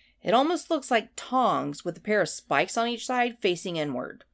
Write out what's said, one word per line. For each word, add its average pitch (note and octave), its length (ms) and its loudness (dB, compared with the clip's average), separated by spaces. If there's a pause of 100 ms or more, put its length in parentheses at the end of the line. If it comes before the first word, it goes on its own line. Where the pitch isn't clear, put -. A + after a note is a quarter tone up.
(220)
It F3+ 120 0
almost D4 360 2
looks D4+ 220 -2
like A3+ 240 0
tongs D3+ 680 0
with F3 140 -6
a - 40 -20
pair G#3 200 2
of D#3 80 0
spikes - 480 0
on A#3 100 2
each A#3+ 180 -6
side A#3+ 360 0
facing F3 360 0
inward, C#3+ 460 -4 (100)